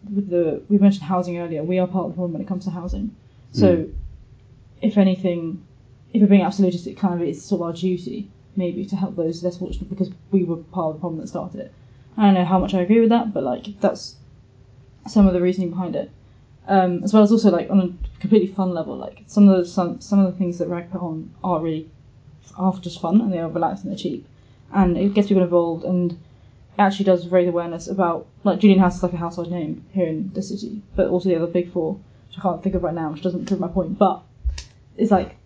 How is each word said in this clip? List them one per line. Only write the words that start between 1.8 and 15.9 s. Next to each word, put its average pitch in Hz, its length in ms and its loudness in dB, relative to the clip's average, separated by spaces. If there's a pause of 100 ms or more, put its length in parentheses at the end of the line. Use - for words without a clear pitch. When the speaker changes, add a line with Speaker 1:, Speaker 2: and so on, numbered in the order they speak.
Speaker 1:
part 180 200 -4
of 170 60 -8
the 156 40 -10
problem 175 180 -4
when - 80 -8
it - 60 -10
comes 185 160 -6
to 190 60 -6
housing. 180 440 -8 (380)
So, 185 240 4
Speaker 2:
Mm. 156 160 -6 (920)
Speaker 1:
if 208 160 2
anything, 180 640 0 (500)
if 220 80 2
we're 202 80 6
being 196 140 8
absolutist, 180 440 0
it - 100 -12
kind 175 240 -2
of 170 60 -2
is 147 180 -8
sort 180 160 -2
of 170 60 -4
our 170 60 -6
duty, 180 560 -6 (280)
maybe, 185 300 -4
to 190 100 -6
help 185 200 -4
those 170 260 -4
less 175 160 -4
fortunate - 320 -8
because 190 200 -4 (200)
we 190 140 2
were 165 120 -4
part 165 320 -6
of 156 60 -4
the 156 60 -14
problem 160 200 -6
that - 80 -14
started 175 320 -10
it. - 120 -16 (440)
I 214 100 2
don't 196 80 6
know 180 100 2
how 185 140 2
much 190 160 -2
I 185 60 2
agree 214 200 4
with 226 100 6
that, 226 240 2
but, - 80 -2
like, 135 380 -6
that's - 360 -2 (920)
some 202 200 4
of 180 80 4
the 180 60 2
reasoning 180 300 0
behind 170 260 -6